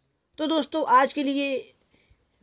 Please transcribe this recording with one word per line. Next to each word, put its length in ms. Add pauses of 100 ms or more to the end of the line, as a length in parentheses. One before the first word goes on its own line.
(380)
तो 100
दोस्तों, 400
आज 260
के 100
लिए 500 (680)